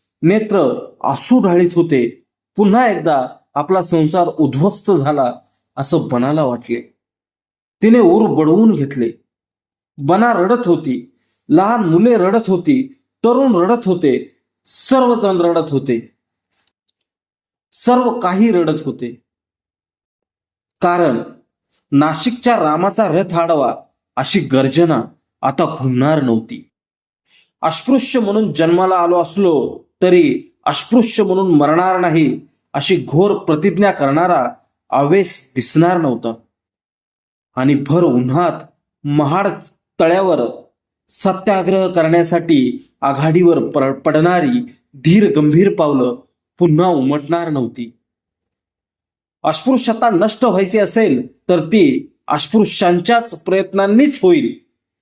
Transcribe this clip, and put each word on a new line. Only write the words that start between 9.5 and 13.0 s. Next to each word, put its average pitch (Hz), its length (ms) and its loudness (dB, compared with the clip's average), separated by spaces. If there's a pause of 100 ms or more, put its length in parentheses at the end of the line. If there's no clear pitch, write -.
बना 190 360 0
रडत 208 340 0
होती, 156 480 -4 (340)
लहान 196 400 2
मुले 220 280 4
रडत 196 320 0
होती, 143 380 0 (360)